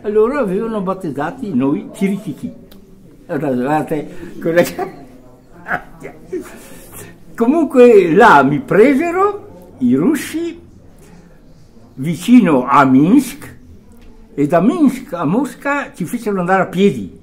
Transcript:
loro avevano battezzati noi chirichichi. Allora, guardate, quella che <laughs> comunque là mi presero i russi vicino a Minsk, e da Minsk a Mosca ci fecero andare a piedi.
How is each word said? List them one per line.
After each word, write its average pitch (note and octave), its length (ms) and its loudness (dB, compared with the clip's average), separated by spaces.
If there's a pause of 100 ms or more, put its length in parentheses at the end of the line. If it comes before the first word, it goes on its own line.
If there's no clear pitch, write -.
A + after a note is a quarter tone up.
loro A3 360 0
avevano G#3+ 420 -4
battezzati F3+ 720 -8
noi C#3 400 -2
chirichichi. - 720 -8 (600)
Allora, D3 260 -4
guardate, C#3+ 560 -4 (300)
quella E3+ 220 0
che - 300 -4 (1200)
<laughs> - 280 -14 (920)
comunque A#3+ 800 4
là F3 300 6
mi C#3+ 180 0
presero E4+ 1200 0
i - 160 0
russi D#4 640 -4 (1300)
vicino E3 680 2
a C3+ 200 4
Minsk, D3 720 2 (760)
e D3 140 -2
da E3+ 140 2
Minsk C#4+ 520 0
a E3+ 120 -6
Mosca C#4 680 -4
ci F3 120 -10
fecero G#3 340 -6
andare F3+ 240 0
a - 40 -4
piedi. E3+ 560 -2